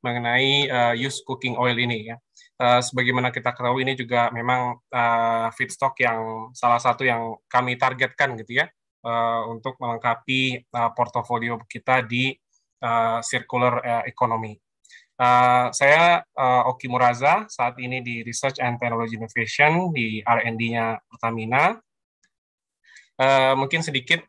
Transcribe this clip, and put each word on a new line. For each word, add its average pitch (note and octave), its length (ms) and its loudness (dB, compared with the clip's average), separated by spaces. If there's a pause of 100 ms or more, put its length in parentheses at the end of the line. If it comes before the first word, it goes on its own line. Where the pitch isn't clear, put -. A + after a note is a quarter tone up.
mengenai, B2+ 640 0
eh, A#2+ 320 2
use C3 240 -6
cooking B2 320 -6
oil B2 240 0
ini A2+ 320 -4
ya. A#2 80 -16 (400)
Eh, B2 240 4
sebagaimana B2 480 0
kita A#2+ 240 -4
ketahui B2+ 320 -2
ini C3+ 80 -2
juga A#2+ 400 0
memang, B2 400 -2 (160)
eh, A#2 640 0
feedstock C3 480 -4
yang A2+ 480 -2
salah A#2+ 320 0
satu B2+ 240 0
yang A#2 400 -2
kami B2 320 0
targetkan B2+ 560 0
gitu A#2+ 240 -6
ya, E3 80 -2 (400)
eh, A#2 400 0
untuk A#2 320 -10
melengkapi, B2 640 -2 (260)
eh, A#2 240 -2
portofolio A#2 640 -2 (160)
kita B2+ 320 0
di, B2 320 -2 (480)
eh, A#2 400 0
circular, B2 560 -2
eh, A#2 320 -2
economy. A2+ 480 -4 (600)
Eh, B2 560 6
saya, E3 480 6
eh, B2+ 480 2
Oki B2+ 160 -10
Muraza, B2+ 640 2
saat B2 240 -2
ini B2+ 240 -8
di A#2 240 -8
Research B2 400 -6
and A#2+ 160 -2
Technology A#2 400 -4
Innovation D3+ 720 2
di A2 320 -4
R A#2 240 2
and A2+ 80 -4
D-nya A2+ 400 -2 (160)
Pertamina. A#2 640 0 (1400)
Eh, C3+ 400 4
mungkin D#3+ 240 0
sedikit, D#3 460 -2